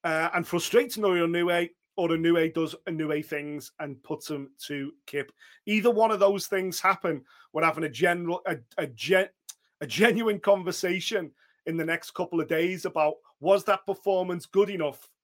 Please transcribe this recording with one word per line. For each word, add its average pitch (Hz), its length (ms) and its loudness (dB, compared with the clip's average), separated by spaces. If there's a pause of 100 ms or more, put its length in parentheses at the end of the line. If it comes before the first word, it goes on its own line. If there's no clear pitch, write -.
uh, 160 320 0
and 170 100 0
frustrates 220 520 0
Naoya 180 280 2
Inoue, 175 460 2 (240)
or 170 140 0
Inoue 165 440 2
does 160 220 -2 (120)
Inoue 156 380 -2
things 147 540 -8
and 143 240 -10
puts 151 260 -10
him 139 220 -8 (140)
to 143 280 -8 (140)
kip. 139 240 -6 (340)
Either 214 240 2
one 220 220 2
of 202 80 0
those 196 260 4
things 190 340 -4
happen, 185 460 0 (280)
we're 156 100 0
having 165 220 0
a 147 40 -4
general, 175 560 0
a, 170 120 -4 (200)
a 170 80 -2
gen-, 147 440 0 (500)
a 147 80 -8
genuine 208 520 2
conversation 180 920 0 (340)
in 165 100 -4
the 160 100 -2
next 165 260 -4
couple 170 280 -2
of 156 80 -2
days 170 380 -2
about, 156 300 0 (240)
was 190 240 4
that 196 240 0
performance 185 580 -2
good 196 240 2
enough? 156 400 -6 (140)